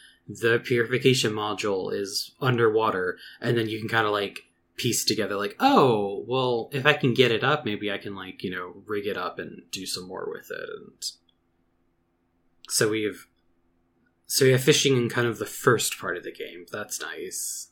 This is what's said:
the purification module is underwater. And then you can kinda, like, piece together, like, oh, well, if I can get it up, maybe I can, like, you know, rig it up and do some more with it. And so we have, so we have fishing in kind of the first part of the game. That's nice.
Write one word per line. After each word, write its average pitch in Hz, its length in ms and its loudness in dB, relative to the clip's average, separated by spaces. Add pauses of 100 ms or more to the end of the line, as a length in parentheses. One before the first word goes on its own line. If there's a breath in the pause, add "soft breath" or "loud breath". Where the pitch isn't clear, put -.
(280 soft breath)
the 117 320 2
purification 123 720 2
module 104 640 -2
is 98 380 -6 (100)
underwater. 110 760 2 (220 loud breath)
And 120 180 0
then 110 120 0
you 110 100 -4
can 107 80 -6
kinda, 110 220 2
like, 101 360 -2 (300)
piece - 300 0
together, 104 300 0
like, 101 240 -4
oh, 120 680 4
well, 123 460 0
if 135 120 0
I 147 80 6
can 135 200 2
get 120 180 6
it 110 120 0
up, 147 200 0
maybe 104 280 -4
I 98 80 -4
can, 101 160 -10
like, 92 280 -14
you 98 60 -4
know, 90 380 -10
rig 104 180 -4
it 95 120 -4
up - 200 -6
and - 240 -12 (100)
do 95 140 -10
some 92 220 -8
more 90 220 -10
with - 220 -12
it. 50 260 -10
And - 340 -12 (1600)
so 113 220 2
we 107 140 -2
have, - 240 -6 (1000)
so - 180 2
we 131 60 8
have 131 120 4
fishing 139 340 4
in 120 100 2
kind 120 200 0
of 107 100 -4
the 104 80 -6
first - 540 2
part 90 180 -6
of 82 60 -12
the 82 100 -12
game. 85 380 -14
That's - 280 -10
nice. 80 720 -10